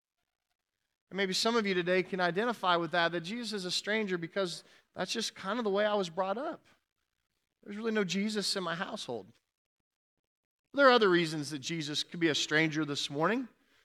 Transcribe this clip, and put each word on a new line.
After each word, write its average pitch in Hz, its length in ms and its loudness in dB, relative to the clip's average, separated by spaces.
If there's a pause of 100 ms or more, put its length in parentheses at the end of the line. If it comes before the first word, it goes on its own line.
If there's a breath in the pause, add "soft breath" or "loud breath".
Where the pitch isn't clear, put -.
(1080)
And 180 80 -10
maybe 190 160 0
some 226 220 0
of 226 100 2
you 196 80 2
today 180 300 2
can 185 160 -4
identify 180 560 2
with 170 160 0
that, 170 200 2
that 170 100 -4
Jesus 220 320 -8
is 190 120 -4
a 180 60 -6
stranger 202 460 -2
because 165 460 -4 (320 soft breath)
that's 185 160 -4
just - 240 -4
kind 196 220 -6
of 240 80 -2
the 202 60 0
way 202 140 2
I 208 100 0
was 196 140 0
brought 190 280 -4
up. 302 240 -8 (1000)
There's 202 140 -12
really 226 140 -2
no 214 120 4
Jesus 196 520 0
in 190 80 -2
my 170 120 -4
household. 175 500 -6 (1500)
There 277 120 8
are 247 40 10
other 226 180 6
reasons 160 400 2
that 147 100 -6
Jesus 147 440 -4
could - 160 -12
be 165 100 4
a 143 60 2
stranger 156 500 2
this 143 240 -4
morning. 190 380 0 (380)